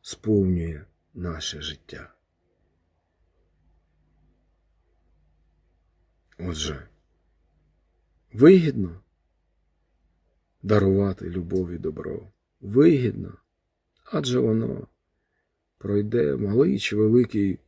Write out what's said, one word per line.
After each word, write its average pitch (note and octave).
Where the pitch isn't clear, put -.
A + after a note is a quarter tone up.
сповнює F2+
наше D#2+
життя. -
Отже, D#2
вигідно B2+
дарувати G2
любов F2+
і E2+
добро. D#2+
Вигідно, A#2+
адже B2+
воно A2+
пройде G#2
малий A#2+
чи -
великий G#2+